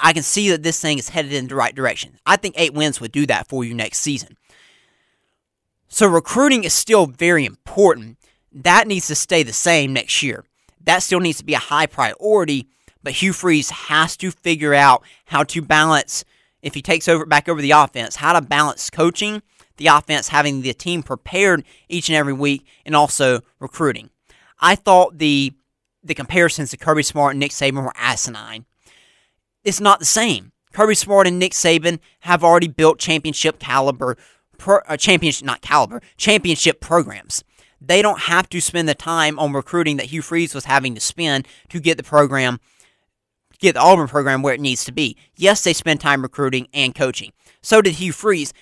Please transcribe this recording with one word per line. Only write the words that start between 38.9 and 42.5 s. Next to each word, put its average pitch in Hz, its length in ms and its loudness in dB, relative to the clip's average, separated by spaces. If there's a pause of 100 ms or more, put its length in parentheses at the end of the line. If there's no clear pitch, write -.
time 156 440 -4
on 147 140 -2
recruiting 147 460 -4
that 127 80 -8
Hugh 151 160 -8
Freeze 170 320 -4
was 135 100 -10
having 131 300 0
to 107 60 -12
spend 143 460 -4 (220)
to 175 100 -10
get 160 200 0
the 143 40 -10
program, 135 580 2 (960)